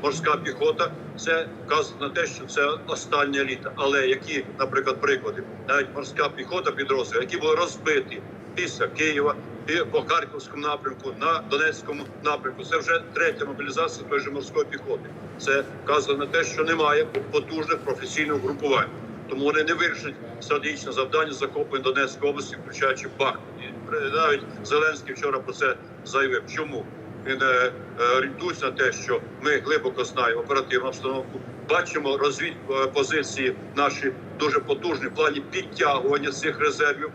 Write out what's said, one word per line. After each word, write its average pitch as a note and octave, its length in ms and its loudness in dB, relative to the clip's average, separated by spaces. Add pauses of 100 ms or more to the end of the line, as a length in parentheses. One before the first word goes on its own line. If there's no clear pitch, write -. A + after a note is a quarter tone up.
Морська D#3+ 340 4
піхота, F3 540 0 (260)
це E3 300 0 (180)
вказує D3 360 0
на C#3+ 80 -2
те, E3+ 160 0
що C3+ 200 -8
це D3 320 2 (100)
остання C#3+ 540 0
еліта. C3+ 340 -4
Але C#3 320 4
які, C3+ 380 0 (140)
наприклад, C3 420 0
приклади, B2 420 0 (240)
навіть C#3 280 2
морська C#3+ 340 0
піхота D#3+ 420 -2
підрозділів, C3 500 0
які D3+ 160 -4
були D#3 180 4
розбиті D#3 640 0 (340)
після - 320 -2
Києва, D3 480 2 (320)
і D#3+ 240 2
по D3+ 100 4
Харківському C#3+ 600 -2
напрямку, C#3 560 -4
на D#3 300 2
Донецькому D3+ 540 0 (200)
напрямку. - 400 -2
Це D#3+ 140 0
вже E3 240 2 (120)
третя D#3 320 2
мобілізація C#3+ 640 -4
той C#3 100 2
же C#3 120 -4
морської C#3 340 0
піхоти. - 440 -6 (280)
Це C3+ 260 2 (200)
вказує C#3+ 340 2
на C#3+ 80 -2
те, D#3+ 180 2
що D#3 200 0
немає D#3 420 4 (260)
потужних D#3 460 0
професійних C#3+ 640 -2
групувань. C3+ 480 2 (400)
Тому C3+ 140 -2
вони D3+ 200 4
не E3 100 2
вирішать E3+ 400 0 (260)
стратегічне C#3+ 520 -2
завдання C#3 420 2
захоплення C3 500 -2
Донецької C3+ 480 2
області, - 320 -6
включаючи C3+ 440 0 (120)
Бахмут. C3 240 2 (160)
І - 300 -12
при-, D3 200 -2
навіть D3 320 4 (220)
Зеленський C#3+ 520 2
вчора C3+ 240 0
про - 140 -6
це C3 220 2 (300)
заявив. C3 420 2
Чому? C3+ 380 -4 (400)
Він, C3+ 160 0
е, B2+ 300 6 (280)
е, B2 180 6
орієнтується C#3 480 -2
на C3 60 0
те, C3 200 2
що A#2+ 300 -2 (200)
ми D3 160 2
глибоко B2+ 460 0
знаємо A#2 380 2
оперативну B2+ 460 2
обстановку, C3 520 -4 (300)
бачимо D3+ 480 2
розвід-, D3 400 0 (120)
е, C3+ 180 4
позиції C3+ 680 0 (200)
наші C#3+ 360 2 (280)
дуже D3 200 4
потужні C#3+ 480 -2
в F#2+ 80 -8
плані D3 260 2 (100)
підтягування C#3+ 800 2
цих D3 280 -2
резервів. D3 560 2